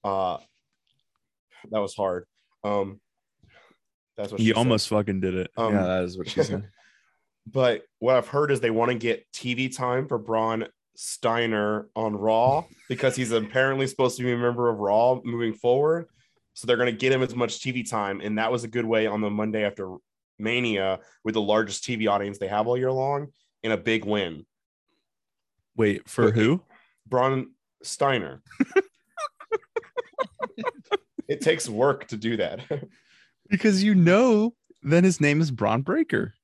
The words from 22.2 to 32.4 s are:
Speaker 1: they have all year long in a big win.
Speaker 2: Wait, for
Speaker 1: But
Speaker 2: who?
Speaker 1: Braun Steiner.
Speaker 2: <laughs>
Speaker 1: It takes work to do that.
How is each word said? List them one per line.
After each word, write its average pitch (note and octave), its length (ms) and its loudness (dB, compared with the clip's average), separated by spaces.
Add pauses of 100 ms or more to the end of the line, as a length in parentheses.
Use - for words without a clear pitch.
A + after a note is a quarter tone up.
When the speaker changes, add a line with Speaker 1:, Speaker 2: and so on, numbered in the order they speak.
Speaker 1:
they G2+ 100 -6
have G#2+ 200 -2
all B2 100 0
year C3 140 -2
long C#3 360 -2 (360)
in A2+ 80 -2
a G#2+ 60 0
big A2 280 -2
win. F#2 400 -4 (1300)
Speaker 2:
Wait, G#2 340 0
for A#2 160 2
Speaker 1:
But G#2+ 100 4
Speaker 2:
who? A#2+ 260 4 (460)
Speaker 1:
Braun B2+ 440 0 (320)
Steiner. G#2 580 -2 (340)
Speaker 2:
<laughs> F#4+ 80 4 (2500)
Speaker 1:
It D3 140 -4
takes D3 280 0
work C3+ 380 0
to A2+ 100 -8
do A2+ 200 -2
that. F2+ 320 -4